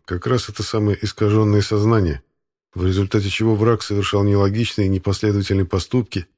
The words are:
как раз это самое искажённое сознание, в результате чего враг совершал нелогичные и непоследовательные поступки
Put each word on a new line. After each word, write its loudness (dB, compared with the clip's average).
как -6
раз -2
это -10
самое 0
искажённое 2
сознание, 0
в -2
результате 0
чего 0
враг 2
совершал -2
нелогичные 0
и 0
непоследовательные 0
поступки -4